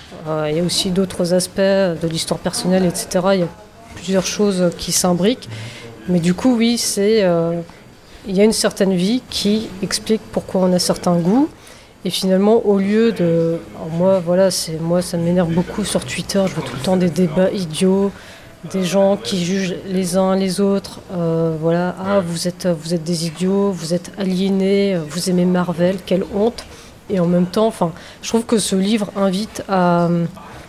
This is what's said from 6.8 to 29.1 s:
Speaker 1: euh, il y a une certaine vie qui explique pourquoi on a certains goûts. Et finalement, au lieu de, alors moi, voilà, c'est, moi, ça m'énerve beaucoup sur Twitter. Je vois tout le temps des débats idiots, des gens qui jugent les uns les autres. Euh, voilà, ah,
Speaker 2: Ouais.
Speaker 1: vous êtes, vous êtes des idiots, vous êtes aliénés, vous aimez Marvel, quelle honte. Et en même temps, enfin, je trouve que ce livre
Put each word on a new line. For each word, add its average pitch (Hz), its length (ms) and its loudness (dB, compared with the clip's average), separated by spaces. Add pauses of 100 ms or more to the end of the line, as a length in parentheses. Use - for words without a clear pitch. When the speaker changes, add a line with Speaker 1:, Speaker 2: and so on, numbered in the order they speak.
Speaker 1:
euh, 170 360 2 (680)
il 196 100 -4
y 196 40 4
a 208 40 6
une 220 80 6
certaine 196 420 0
vie 196 340 2
qui 220 400 -2 (140)
explique 214 400 -2 (100)
pourquoi 185 300 -2
on 185 100 4
a 180 60 4
certains 180 380 0
goûts. 208 320 4 (560)
Et 185 60 -4
finalement, 196 540 4
au 202 140 4
lieu 214 340 2
de, 165 460 2 (180)
alors 165 140 -8
moi, 185 340 2
voilà, 180 280 4
c'est, 160 280 -6
moi, 170 220 0
ça 180 140 -6
m'énerve 170 360 2
beaucoup 180 320 0
sur 175 200 -2
Twitter. - 420 -2
Je 151 80 -4
vois 160 100 -4
tout - 120 -10
le 127 60 -8
temps 185 140 2
des 180 140 2
débats 180 420 2
idiots, 190 580 0 (640)
des 190 120 -2
gens 196 320 2
qui 196 280 -4
jugent 185 300 -2 (140)
les 185 280 -2
uns 190 200 4
les 190 240 0
autres. 196 400 -2 (120)
Euh, 165 480 0
voilà, 170 340 0 (100)
ah, 202 140 0
Speaker 2:
Ouais. 185 80 0
Speaker 1:
vous 170 220 -4
êtes, 175 180 -6
vous 165 280 -2
êtes 160 100 -2
des 165 220 -2
idiots, 185 460 0
vous 165 220 -6
êtes 175 240 -4
aliénés, 196 760 0 (120)
vous 170 220 -4
aimez 180 140 4
Marvel, 180 520 2 (100)
quelle 185 180 0 (100)
honte. 214 300 -2 (460)
Et 190 100 0
en 170 60 2
même 175 200 2
temps, 196 200 0
enfin, 175 260 -2 (300)
je - 60 -10
trouve 226 160 0
que 233 140 2
ce 190 180 -2
livre 202 400 0